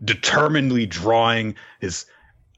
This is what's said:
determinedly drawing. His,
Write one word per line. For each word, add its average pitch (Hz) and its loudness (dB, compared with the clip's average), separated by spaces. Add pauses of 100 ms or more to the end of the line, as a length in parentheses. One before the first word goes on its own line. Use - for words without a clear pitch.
determinedly 135 0
drawing. 113 0 (260)
His, 92 -8 (520)